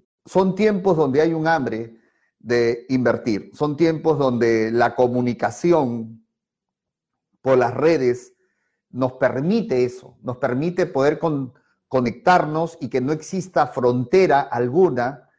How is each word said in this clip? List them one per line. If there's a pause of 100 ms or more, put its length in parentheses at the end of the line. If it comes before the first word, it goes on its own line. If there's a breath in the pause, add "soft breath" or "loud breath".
(240)
Son
tiempos
donde
hay
un
hambre (400 soft breath)
de
invertir.
Son
tiempos
donde
la
comunicación (1160)
por
las
redes (560)
nos
permite
eso,
nos
permite
poder
con-, (360)
conectarnos
y
que
no
exista
frontera
alguna (100)